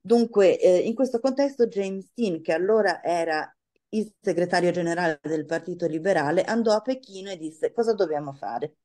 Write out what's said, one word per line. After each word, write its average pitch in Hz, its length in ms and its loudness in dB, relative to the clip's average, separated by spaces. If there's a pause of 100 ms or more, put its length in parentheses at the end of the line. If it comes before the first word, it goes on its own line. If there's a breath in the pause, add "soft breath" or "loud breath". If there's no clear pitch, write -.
Dunque, 220 580 4
eh, 180 200 6
in 226 160 0
questo 247 260 -2
contesto 269 460 0
James 196 480 -6
Dean, 185 260 -2
che 170 140 -4
allora 190 480 0
era 165 520 -2 (360)
il 214 200 -4 (100)
segretario 175 500 0
generale 170 520 -2
del 156 220 -4
Partito 165 420 -6
Liberale, 160 580 0
andò 226 280 0
a 214 80 2
Pechino 196 500 -8
e 190 60 -10
disse: 156 360 -6
"Cosa 226 200 0
dobbiamo 151 400 -2
fare?" 123 520 -8